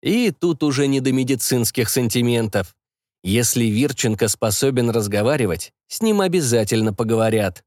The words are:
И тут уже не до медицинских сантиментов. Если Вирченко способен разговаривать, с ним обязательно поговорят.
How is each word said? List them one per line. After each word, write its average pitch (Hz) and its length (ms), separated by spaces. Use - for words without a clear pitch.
И 220 300
тут 165 320
уже 143 240
не 139 120
до 131 120
медицинских 127 760
сантиментов. 120 840
Если 117 420
Вирченко 113 640
способен 120 640
разговаривать, 107 840
с - 140
ним 214 200
обязательно 117 720
поговорят. 110 720